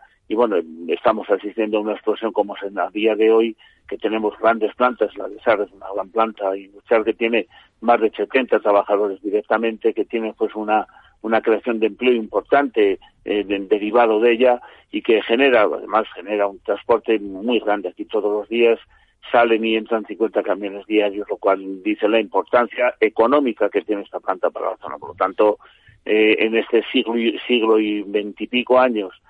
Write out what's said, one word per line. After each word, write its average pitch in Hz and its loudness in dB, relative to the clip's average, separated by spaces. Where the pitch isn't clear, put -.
y 110 -4
bueno, 110 2
estamos 110 -2
asistiendo 107 -2
a 104 0
una 107 -4
explosión 107 -4
como 101 -4
es - -14
en, 98 -8
a 87 -2
día 104 0
de 110 4
hoy, 113 2
que 101 -10
tenemos 107 -4
grandes 110 0
plantas, 120 0
la 104 -12
de 101 -16
Sarre 104 0
es 90 -20
una 98 -20
gran 95 -6
planta 104 -2
industrial 101 -2
que 110 0
tiene 117 -2
más 117 4
de 107 0
setenta 123 0
trabajadores 101 0
directamente, 110 -2
que 104 -4
tiene 113 -6
pues - -4
una, 107 -2
una 110 0
creación 113 0
de 110 0
empleo 123 0
importante, 110 0
eh, 104 -2
de, 98 -4
derivado 107 2
de 120 4
ella, 123 2
y 107 -6
que 110 4
genera, 123 4
además 101 -2
genera 101 -2
un 98 -8
transporte 110 0
muy 101 -4
grande. 104 -2
Aquí 98 -14
todos 104 -2
los 104 -4
días 117 2
salen 117 4
y 113 0
entran 110 -4
cincuenta 104 -2
camiones 98 -6
diarios, 104 -2
lo 95 -6
cual 95 -4
dice 107 -2
la 113 2
importancia 120 -2
económica 113 2
que 98 -2
tiene 101 -4
esta 92 -12
planta 90 -4
para - -6
la 92 -10
zona. 73 -14
Por - -16
lo 80 -16
tanto, 95 2
eh, 107 4
en 110 0
este 110 0
siglo 120 -2
y, 113 -2
siglo 113 2
y 104 -2
veintipico 104 0
años 110 0